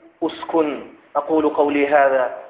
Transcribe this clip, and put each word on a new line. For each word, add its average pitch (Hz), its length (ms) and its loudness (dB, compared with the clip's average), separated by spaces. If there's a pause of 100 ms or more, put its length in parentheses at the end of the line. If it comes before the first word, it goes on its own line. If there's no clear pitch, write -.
(240)
"اسكن". 156 720 -4 (220)
أقول 151 340 0
قولي 147 380 0
هذا 139 500 2 (120)